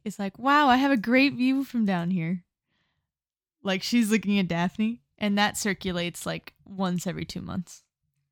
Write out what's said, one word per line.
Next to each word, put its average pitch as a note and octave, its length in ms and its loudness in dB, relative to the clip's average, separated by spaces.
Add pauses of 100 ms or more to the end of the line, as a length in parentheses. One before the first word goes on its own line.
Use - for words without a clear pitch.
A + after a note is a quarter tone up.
is G#3 160 -8
like, G3 180 -6
"Wow, C#4+ 300 4
I B3 80 6
have C#4 160 4
a C#4 60 4
great C4 360 4
view C4 300 0
from A#3+ 220 -2
down F3 240 0
here." F3 340 -2 (1160)
Like, F#3+ 200 -4
she's A#3 280 0
looking G3+ 280 2
at F#3+ 80 0
Daphne. F#3 560 -2 (160)
And G3+ 200 0
that G#3 180 0
circulates, F3 680 -4
like, E3 260 -8 (120)
once F#3 440 -4
every D#3+ 160 -6
two - 160 -12
months. - 420 -10 (500)